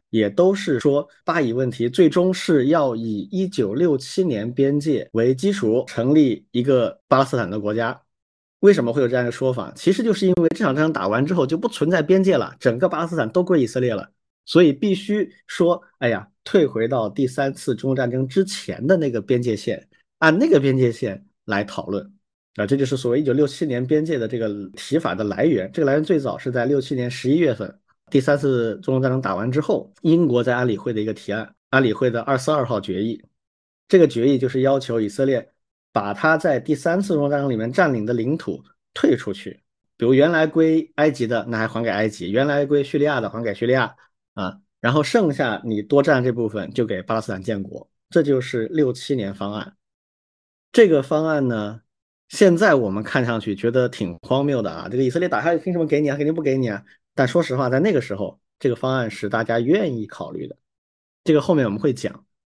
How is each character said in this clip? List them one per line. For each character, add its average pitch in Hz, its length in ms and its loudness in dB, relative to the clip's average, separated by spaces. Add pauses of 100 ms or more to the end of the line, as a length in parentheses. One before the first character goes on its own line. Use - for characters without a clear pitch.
(120)
也 107 180 2
都 185 240 4
是 165 260 -2
说 143 280 0 (180)
巴 165 160 0
以 117 120 0
问 127 180 -2
题 120 180 -2
最 160 180 4
终 180 240 2
是 151 360 0
要 143 280 2
以 110 260 -4 (100)
一 190 160 -2
九 110 260 -2
六 151 240 2
七 185 260 -4
年 120 300 -4
边 139 260 2
界 143 340 -2
为 117 200 4
基 135 180 0
础 123 360 0
成 123 260 0
立 143 380 4
一 123 100 0
个 127 460 2
巴 131 100 4
勒 131 80 4
斯 131 100 -4
坦 110 140 -2
的 104 100 -6
国 104 140 -2
家？ 117 260 -4 (600)
为 202 120 8
什 156 140 2
么 117 80 0
会 139 80 0
有 123 60 4
这 123 80 0
样 123 100 2
一 - 20 -2
个 120 40 -2
说 131 200 -2
法？ 110 240 -8
其 - 160 2
实 226 120 0
就 220 100 2
是 190 140 0
因 180 60 4
为 170 160 4
这 160 140 -2
场 139 120 0
战 156 80 2
争 160 100 2
打 95 140 -4
完 113 180 0
之 175 80 -2
后 170 100 2
就 143 140 0
不 233 100 -2
存 160 220 -2
在 170 140 2
边 190 200 4
界 180 140 4
了， 98 220 -4
整 117 180 2
个 170 100 2
巴 156 140 -4
勒 170 60 -4
斯 165 100 -6
坦 120 100 0
都 180 160 0
归 175 160 2
以 127 60 2
色 123 140 -4
列 123 160 0
了， 92 120 -8 (380)
所 - 160 4
以 160 100 8
必 196 220 -2
须 208 340 -2 (200)
说， 175 340 0 (160)
哎 120 120 0
呀， 107 200 -4 (140)
退 165 240 2
回 117 200 -2
到 120 220 -2
第 131 160 -2
三 135 260 -2
次 - 220 -6
中 135 160 -4
东 135 60 0
战 127 140 -2
争 131 180 -2
之 190 180 0
前 - 400 -8
的 180 120 4
那 151 120 -2
个 117 100 -4
边 120 220 0
界 120 140 -2
线， - 320 -6 (320)
按 160 180 6
那 277 100 4
个 180 120 6
边 135 180 2
界 123 140 2
线 101 340 -8 (200)
来 104 180 -2
讨 - 240 -10
论。 95 260 -6 (420)
啊， 104 100 -2
这 135 100 0
就 139 80 0
是 131 140 0
所 127 140 -2
谓 135 100 2
一 - 20 -4
九 135 100 0
六 147 120 2
七 139 220 -4
年 123 180 -4
边 151 180 0
界 160 140 -2
的 113 100 -4
这 120 120 -6
个 110 100 -2 (260)
提 - 220 -4
法 117 160 -2
的 98 100 -4
来 101 220 0
源。 107 260 0
这 160 120 -2
个 - 20 2
来 135 80 2
源 151 100 0
最 160 140 0
早 131 180 -4
是 - 160 -6
在 123 140 -2
六 139 160 0
七 135 140 -6
年 123 160 -4
十 - 180 -4
一 147 80 4
月 156 160 2
份， 101 260 -10 (300)
第 135 100 2
三 143 160 2
次 127 460 0
中 131 140 -2
东 131 40 2
战 131 120 2
争 131 100 -2
打 98 140 -2
完 113 160 -4
之 147 100 0
后， - 400 -4
英 165 260 4
国 123 160 2
在 120 120 0
安 123 120 0
理 110 80 0
会 110 160 -6
的 107 80 -4
一 107 60 -2
个 110 80 -2
提 - 180 -10
案， 107 220 -8 (160)
安 135 140 4
理 110 100 2
会 127 160 0
的 117 120 -2
二 135 140 -2
四 127 140 -2
二 147 160 0
号 117 160 -4
决 98 220 -4
议。 113 200 -6 (640)
这 190 120 6
个 160 80 8
决 123 200 0
议 139 120 4
就 127 100 0
是 131 120 -2
要 135 180 2
求 120 200 -4
以 107 80 0
色 117 160 -4
列 135 240 0 (440)
把 101 240 -2
他 160 200 2
在 151 240 0
第 151 140 -4
三 170 260 -2
次 196 140 -4
中 147 80 0
东 143 80 0
战 143 120 0
争 139 60 -2
里 127 80 -2
面 113 160 -4
占 156 220 2
领 110 140 -2
的 120 40 -2
领 120 240 -2
土 101 280 -8 (280)
退 - 240 0
出 - 160 -6
去， - 300 -14 (340)
比 - 80 -4
如 127 120 4
原 147 160 6
来 160 160 2
归 160 480 0
埃 151 160 2
及 127 160 -2
的， 113 200 -2
那 117 120 -4
还 110 80 0
还 113 160 -6
给 117 80 -2
埃 104 180 0
及； 90 220 -8
原 131 160 2
来 143 180 0
归 143 180 0
叙 139 140 -4
利 143 60 0
亚 147 180 0
的 117 80 -6
还 117 140 -10
给 107 100 -4
叙 117 140 -4
利 123 60 4
亚， 127 220 0 (380)
啊， 95 240 -8 (240)
然 120 100 2
后 147 120 2
剩 185 280 2
下 123 320 -4
你 107 200 -4
多 139 180 4
占 135 220 2
这 127 80 0
部 113 180 -2
分 101 220 -8
就 117 160 -2
给 95 160 -6
巴 117 100 -6
勒 113 80 -2
斯 110 100 -8
坦 95 80 -6
建 101 220 -6
国。 - 260 -14 (220)
这 170 140 4
就 139 180 2
是 120 240 -4
六 143 260 0
七 131 240 -6
年 98 160 -4
方 101 220 -8
案。 - 220 -12 (960)
这 226 160 8
个 147 160 4
方 151 220 -2
案 147 220 0
呢， 110 340 -6 (480)
现 185 260 4
在 175 200 4
我 117 140 0
们 98 120 -4
看 123 240 -2
上 117 140 -2
去 104 160 -4
觉 117 160 -2
得 123 160 2
挺 92 340 -8
荒 135 240 0
谬 139 160 0
的 95 80 -4
啊， 87 200 -10
这 120 80 -6
个 135 60 0
以 127 60 0
色 127 80 -4
列 180 120 -2
打 110 120 -2
下 170 140 0
去 160 80 -6
凭 185 80 -6
什 175 80 -2
么 156 80 -2
给 147 140 0
你 147 100 0
啊， 143 60 -4
肯 143 80 -4
定 160 100 -2
不 165 60 -4
给 135 160 0
你 123 120 -2
啊。 101 140 -8 (320)
但 135 120 2
说 170 140 0
实 135 140 -6
话， 131 140 -2
在 131 100 0
那 202 140 2
个 135 80 0
时 - 120 -10
候， 98 260 -8 (200)
这 135 100 0
个 120 60 -2
方 131 180 -4
案 123 160 -2
是 104 200 -8
大 113 140 -2
家 117 160 -2
愿 147 380 0
意 107 80 -8
考 - 240 -14
虑 85 160 -12
的。 - 100 -16 (680)
这 160 100 2
个 147 80 4
后 - 140 2
面 135 100 2
我 107 40 -2
们 101 100 -6
会 131 140 0
讲 - 320 -10 (220)